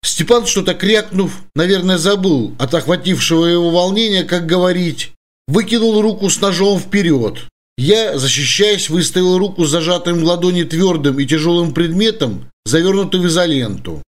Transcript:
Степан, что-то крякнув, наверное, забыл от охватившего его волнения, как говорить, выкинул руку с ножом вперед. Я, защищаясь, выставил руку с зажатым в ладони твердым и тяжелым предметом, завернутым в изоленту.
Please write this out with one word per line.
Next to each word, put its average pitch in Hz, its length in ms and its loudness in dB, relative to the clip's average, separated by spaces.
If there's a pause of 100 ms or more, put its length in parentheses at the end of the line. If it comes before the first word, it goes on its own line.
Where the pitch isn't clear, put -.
Степан, 233 420 2
что-то 180 280 -2
крякнув, 190 580 0 (240)
наверное, 180 420 2
забыл 170 640 0
от 135 140 -2
охватившего 165 720 0
его 170 240 2
волнения, 190 540 0
как 170 220 -2
говорить, 180 680 0 (340)
выкинул 220 540 2
руку 196 280 0
с 190 120 -2
ножом 196 360 2
вперед. 156 720 0 (300)
Я, 185 400 2
защищаясь, 143 720 0
выставил 180 480 2
руку 190 280 0
с 147 40 0
зажатым 170 500 0
в 160 40 0
ладони 175 400 0
твердым 156 560 0
и 139 60 0
тяжелым 160 480 0
предметом, 170 760 -2 (160)
завернутым 180 560 0
в 175 60 2
изоленту. 127 760 -2 (120)